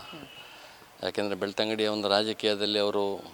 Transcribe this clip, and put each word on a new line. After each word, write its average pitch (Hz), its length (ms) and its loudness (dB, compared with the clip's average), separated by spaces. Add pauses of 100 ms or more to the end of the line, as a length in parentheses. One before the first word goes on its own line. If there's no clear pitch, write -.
(1040)
ಯಾಕೆಂದರೆ 101 320 0
ಬೆಳ್ತಂಗಡಿಯ 107 540 0
ಒಂದು 107 200 0
ರಾಜಕೀಯದಲ್ಲಿ 104 720 4
ಅವರು 101 260 2 (300)